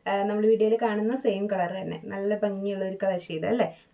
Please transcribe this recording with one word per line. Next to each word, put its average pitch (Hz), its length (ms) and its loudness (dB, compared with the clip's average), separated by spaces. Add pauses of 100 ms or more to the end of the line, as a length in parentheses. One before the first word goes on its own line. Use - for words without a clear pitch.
ആ, 196 140 2
നമ്മൾ 208 220 0
വീഡിയോയിൽ 220 360 4
കാണുന്ന 214 340 2
സെയിം 208 320 0
കളർ 185 340 -2
തന്നെ. 170 220 -6
നല്ല 202 340 -2
ഭംഗിയുള്ള 196 480 -2
ഒരു 190 180 -6
കളർ 190 140 2
ഷെയ്ഡ് 165 280 -6
അല്ലേ? 208 300 0 (180)